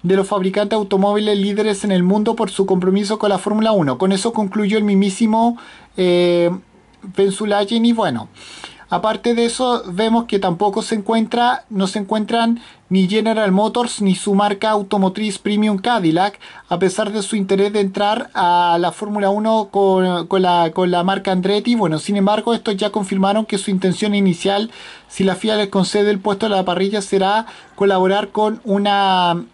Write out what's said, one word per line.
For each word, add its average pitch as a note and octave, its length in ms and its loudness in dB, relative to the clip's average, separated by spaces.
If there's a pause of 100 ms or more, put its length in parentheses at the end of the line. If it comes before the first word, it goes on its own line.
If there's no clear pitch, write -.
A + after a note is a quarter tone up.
de F#3 140 2
los F#3+ 100 2
fabricantes G3 440 -2
de A3+ 60 0
automóviles G#3 600 0
líderes G3+ 480 -2
en G#3 80 0
el F3+ 100 4
mundo G#3+ 340 2
por G#3+ 140 -2
su F#3+ 140 0
compromiso F#3+ 540 0
con G#3+ 100 0
la G3 100 2
Fórmula G#3+ 340 0
uno. C#3+ 260 0
Con F#3+ 140 2
eso G3 200 -2
concluyó G#3 460 -2
el G#3 60 0
mismísimo, G#3+ 720 2 (400)
eh, F3 520 2 (680)
Ben G3 160 2
Sulayem. G#3 520 0
Y A#3+ 80 4
bueno, D#3 360 -2 (600)
aparte A3 460 -2
de A#3 100 2
eso, A#3+ 440 0
vemos A3 360 0
que G#3+ 140 -2
tampoco G3 420 0
se A3 140 -6
encuentra, A3+ 720 0
no G3 180 -2
se F#3+ 120 -4
encuentran A3+ 600 -2 (280)
ni F#3 200 2
General A3 440 0
Motors G#3+ 500 0
ni F#3+ 140 2
su G3+ 180 -2
marca G#3 360 0
automotriz G3 680 -2
Premium G#3 400 0
Cadillac, G3 600 0 (280)
a F3 120 -2
pesar G3 320 -2
de G#3+ 100 -4
su A3 140 -6
interés G3 360 0
de G#3+ 60 -2
entrar G3+ 560 -2
a F3 460 2
la F3 100 0
Fórmula G#3 400 -2
uno G#3+ 400 0
con, F#3 560 2
con F#3+ 160 0
la, F3 320 2
con F3+ 160 0
la F3 140 0
marca F#3+ 260 -2
Andretti. G#3 460 0
Bueno, D#3+ 240 0
sin G3+ 160 -4
embargo, G#3+ 360 2
estos A3 240 -2
ya G#3 140 -2
confirmaron G3+ 560 0
que G3+ 120 -4
su G3+ 120 -4
intención F#3+ 440 0
inicial, G3 580 0 (340)
si - 160 -6
la F#3 140 2
fia G#3+ 180 -2
les G#3 140 0
concede G3+ 420 2
el G3 80 0
puesto G3+ 300 -2
de G3+ 80 0
la F#3 80 0
parrilla, G3 360 -2
será G3 460 0 (300)
colaborar G3 540 2
con G#3+ 340 -2
una G3 760 2 (120)